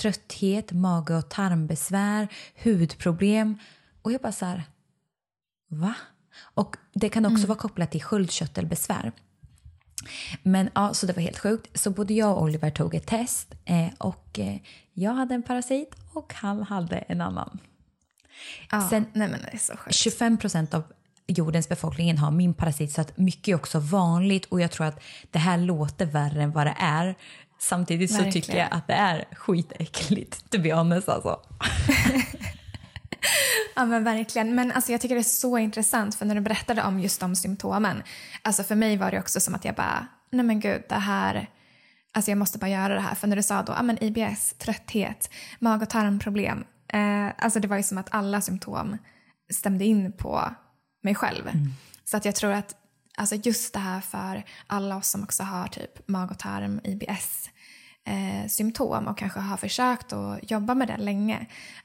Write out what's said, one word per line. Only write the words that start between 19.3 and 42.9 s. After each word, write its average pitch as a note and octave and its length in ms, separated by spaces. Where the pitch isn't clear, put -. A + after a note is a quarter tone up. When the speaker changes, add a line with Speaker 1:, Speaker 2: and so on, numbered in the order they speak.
Speaker 2:
det - 120
är A3 40
så - 180
sjukt. - 200
Speaker 1:
tjugofem A#3 420
procent E3+ 360
av D#3+ 100
jordens E3 420
befolkningen E3 500
har D3 120
min E3+ 240
parasit, D3+ 380
så - 80
att - 180
mycket F#3 300
är G3 60
också - 240
vanligt F3+ 680
och F3+ 160
jag E3+ 100
tror - 160
att D3+ 140
det - 80
här F3 200
låter F3 480
värre D3 360
än D3 100
vad D3+ 140
det D3 120
är. E3+ 360
Samtidigt F3 520
så G#3+ 120
Speaker 2:
Verkligen. G3 100
Speaker 1:
tycker F3 260
jag E3+ 120
att - 160
det - 80
är F3+ 380
skitäckligt, - 1160
to A3+ 80
be D#3+ 160
honest, E3+ 340
alltså. - 380
<laughs> - 40
Speaker 2:
Ja, C4 80
men A3+ 200
verkligen. A3+ 500
Men B3 180
alltså, - 200
jag - 80
tycker B3 140
det A#3+ 60
är - 20
så B3 360
intressant, G#3+ 560
för - 120
när G#3 80
du G#3 60
berättade G#3+ 420
om F#3+ 180
just G3 200
de F#3 160
symptomen, G3 640
alltså G#3 220
för G#3+ 100
mig G#3+ 220
var F#3+ 140
det F#3+ 80
också G3 220
som - 140
att - 100
jag - 100
bara, - 320
nej B3 140
men A3 160
gud, G3+ 280
det - 60
här, G3+ 560
alltså G#3 180
jag G3+ 80
måste G3+ 200
bara F#3+ 120
göra G3 240